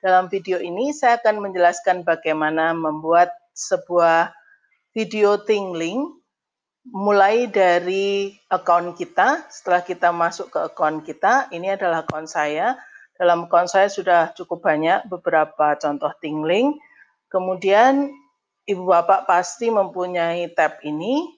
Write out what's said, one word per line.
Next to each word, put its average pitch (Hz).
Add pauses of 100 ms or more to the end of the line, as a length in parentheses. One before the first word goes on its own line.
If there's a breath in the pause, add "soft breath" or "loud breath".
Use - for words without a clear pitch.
Dalam 185
video 185
ini 190
saya 240
akan 214
menjelaskan 180
bagaimana 160
membuat 165 (240)
sebuah 175 (640 soft breath)
video 208
tingling 196 (800)
mulai 208
dari 196 (160)
account 175
kita. 220
Setelah 180
kita 175
masuk 170
ke 160 (140)
account 156
kita, 208
ini 175
adalah 180
account 156
saya. 156 (320 loud breath)
Dalam 170
account 175
saya 196
sudah 175
cukup 175
banyak 156
beberapa 156
contoh 147
tingling. 175 (480 loud breath)
Kemudian 196 (560)
Ibu 185
Bapak 180
pasti 180
mempunyai 180
tab 156
ini 190